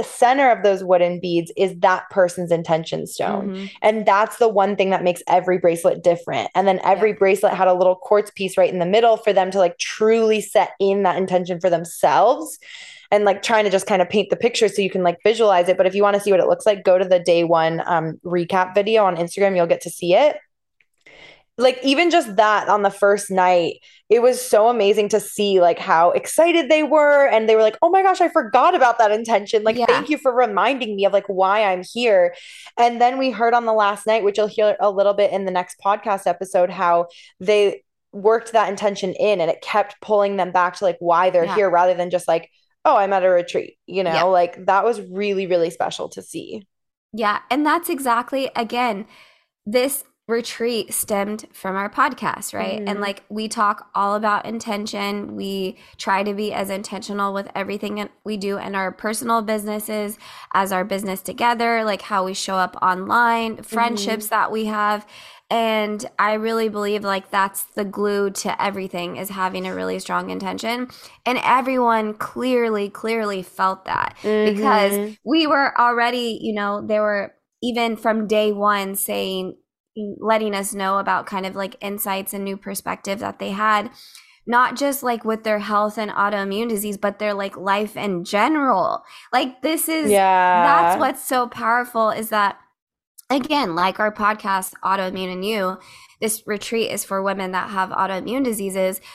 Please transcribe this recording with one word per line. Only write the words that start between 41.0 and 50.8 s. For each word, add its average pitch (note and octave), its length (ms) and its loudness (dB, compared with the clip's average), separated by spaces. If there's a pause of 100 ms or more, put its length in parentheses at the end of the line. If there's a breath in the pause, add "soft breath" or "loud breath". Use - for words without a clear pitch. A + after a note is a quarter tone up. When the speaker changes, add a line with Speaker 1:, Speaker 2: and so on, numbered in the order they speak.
Speaker 1:
why E3+ 280 2
they're E3+ 160 2
Speaker 2:
Yeah. F#3 120 -2
Speaker 1:
here G3 120 2
rather F3+ 240 4
than F3 160 -4
just, F3 180 -4
like, E3 220 0 (380)
"Oh, D4 100 4
I'm G3 160 2
at F#3+ 100 2
a F#3 60 4
retreat," F3 560 0
you F#3 180 -4
know? E3+ 120 -2
Speaker 2:
Yeah. D#3+ 80 2
Speaker 1:
Like, F3+ 420 2
that F#3+ 180 2
was A3 280 -2
really, G3 360 -2
really E3+ 220 2
special F3 420 -6
to F#3+ 120 -16
see. - 440 -14 (460)
Speaker 2:
Yeah. G#3+ 280 -2 (100)
And D4 160 0
that's E4+ 240 0
exactly, C4 640 -2
again, A#3 480 -4 (600 soft breath)
this B3 380 -2 (240)
retreat A#3 640 -4